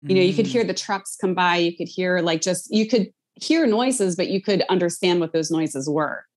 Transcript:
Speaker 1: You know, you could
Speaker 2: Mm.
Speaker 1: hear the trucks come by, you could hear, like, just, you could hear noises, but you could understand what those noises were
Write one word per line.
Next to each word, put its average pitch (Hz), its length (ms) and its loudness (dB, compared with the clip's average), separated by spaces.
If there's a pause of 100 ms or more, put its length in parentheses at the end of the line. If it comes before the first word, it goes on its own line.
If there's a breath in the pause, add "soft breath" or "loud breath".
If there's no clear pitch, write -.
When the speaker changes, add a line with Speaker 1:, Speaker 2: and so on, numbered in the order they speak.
Speaker 1:
You 147 120 2
know, 190 60 4
you 185 120 4
could 214 120 2
Speaker 2:
Mm. 185 40 -4
Speaker 1:
hear 233 140 0
the 185 100 -2
trucks - 460 -6
come 185 140 0
by, 180 240 2
you 170 180 0
could 147 140 -8
hear, 180 320 0
like, 165 200 0
just, 180 320 -4
you 214 140 2
could 220 220 2 (260)
hear 320 320 2
noises, 214 480 0
but 180 140 -2
you 190 120 0
could 196 280 0
understand 175 500 2
what 160 140 -2
those 160 180 -2
noises 147 380 -2
were 147 340 -2 (140)